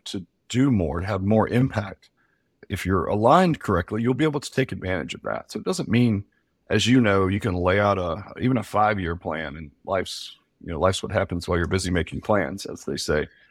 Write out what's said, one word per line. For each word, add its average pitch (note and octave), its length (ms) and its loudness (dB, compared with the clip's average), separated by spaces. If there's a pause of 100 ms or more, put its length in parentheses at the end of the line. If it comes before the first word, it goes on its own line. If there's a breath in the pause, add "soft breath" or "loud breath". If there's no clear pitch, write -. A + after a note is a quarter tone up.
to G2 200 -10 (240)
do C3 200 4
more, F2 300 2
to F#2 80 -6
have G2 160 -2
more G#2+ 240 4
impact, A#2 640 -2 (580)
if - 180 -6
you're F#2 200 2
aligned D3 560 4
correctly, G#2 400 0
you'll B2 120 0
be D3+ 120 0
able D3 160 -2
to - 100 -14
take C3 220 0
advantage F#2 400 -4
of - 80 -14
that. - 300 -6
So G#2+ 80 -8
it - 60 -10
doesn't - 220 -4
mean, A2+ 380 2 (440)
as G2+ 160 2
you B2+ 140 6
know, G2 280 4
you F#2+ 120 0
can G#2 140 -2
lay F2+ 260 2
out G2+ 180 4
a, F2 440 -6
even B2+ 160 2
a G#2+ 60 -2
five-year G2+ 520 0
plan, D#2+ 400 -8
and D#2 160 -14 (140)
life's, - 520 -6 (240)
you E2+ 120 -8
know, D#2 60 -6
life's F#2 220 2
what - 120 -6
happens F#2 340 -2
while F2+ 100 0
you're E2+ 100 0
busy F2+ 220 -2
making F2 300 -2
plans, G2 460 -2
as - 180 -12
they C#2+ 140 -6
say. D#2 320 -2 (200 soft breath)